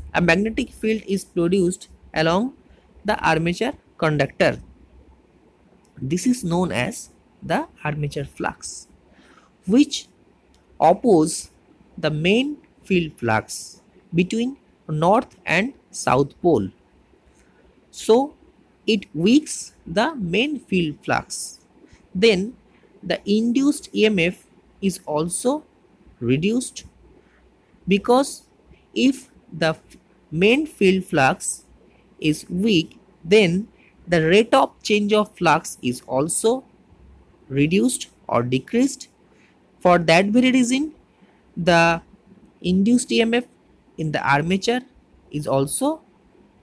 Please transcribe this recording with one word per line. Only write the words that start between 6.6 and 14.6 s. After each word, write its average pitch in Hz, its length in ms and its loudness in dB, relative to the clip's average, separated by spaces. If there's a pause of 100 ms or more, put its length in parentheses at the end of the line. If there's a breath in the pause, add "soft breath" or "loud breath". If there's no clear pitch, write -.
as 123 380 -6 (320)
the 185 260 -4 (160)
armature 147 420 -6
flux, - 640 -10 (800 soft breath)
which 247 420 0 (720)
oppose 170 680 2 (480)
the 156 140 -4
main 220 460 0 (260)
field 170 340 -2
flux - 640 -4 (320)
between 226 440 -2 (300)